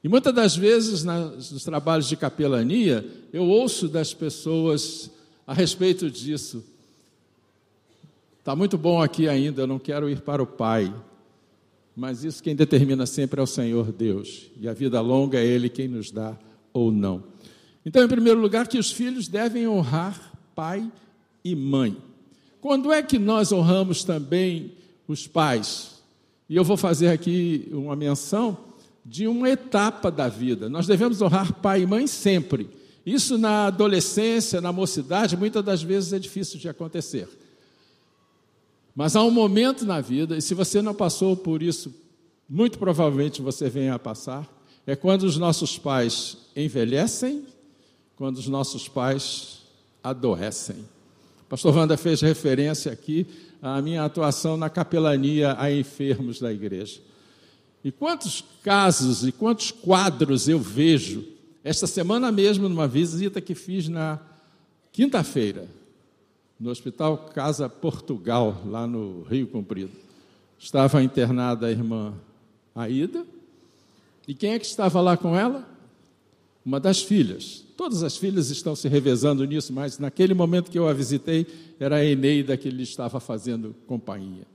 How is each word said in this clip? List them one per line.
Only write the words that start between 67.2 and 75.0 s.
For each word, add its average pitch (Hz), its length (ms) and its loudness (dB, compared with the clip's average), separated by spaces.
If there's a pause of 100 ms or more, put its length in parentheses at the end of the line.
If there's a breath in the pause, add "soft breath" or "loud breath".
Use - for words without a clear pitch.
Casa 143 360 -4
Portugal, 117 960 -2
lá 110 180 -6
no 104 380 -8
Rio 120 240 -2
Comprido. 95 460 -8 (640 soft breath)
Estava 135 420 2
internada 123 680 0
a - 20 0
irmã 113 440 -4 (600)
Aida. 135 500 -4 (1040 soft breath)
E 139 80 -10
quem 208 160 -2
é 226 80 -2
que 208 80 -8
estava 185 340 2